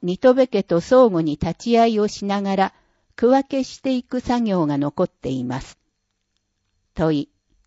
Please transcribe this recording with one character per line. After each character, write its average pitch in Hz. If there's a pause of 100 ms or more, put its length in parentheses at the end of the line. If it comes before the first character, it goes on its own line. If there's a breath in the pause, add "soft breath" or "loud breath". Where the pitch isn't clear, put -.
新 180
渡 254
戸 262
家 202
と 170
相 254
互 175
に 156
立 -
ち 233
会 233
い 214
を 208
し -
な 202
が 196
ら 190 (400)
区 233
分 269
け 269
し -
て 262
い 247
く 254
作 240
業 185
が 147
残 147
っ 170
て -
い 131
ま 123
す。 - (1160)
問 160
い。 143 (380)